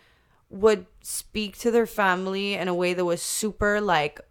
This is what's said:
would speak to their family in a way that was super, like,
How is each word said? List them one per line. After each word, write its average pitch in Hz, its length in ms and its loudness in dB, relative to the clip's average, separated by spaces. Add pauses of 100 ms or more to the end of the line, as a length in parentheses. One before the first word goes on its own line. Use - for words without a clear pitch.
(500)
would 202 340 2 (180)
speak - 560 -8
to 240 120 0
their 226 160 4
family 190 680 -2
in 180 140 -4
a 175 60 0
way 180 200 2
that 180 100 0
was 170 180 0
super, 208 580 -2
like, 160 400 0 (100)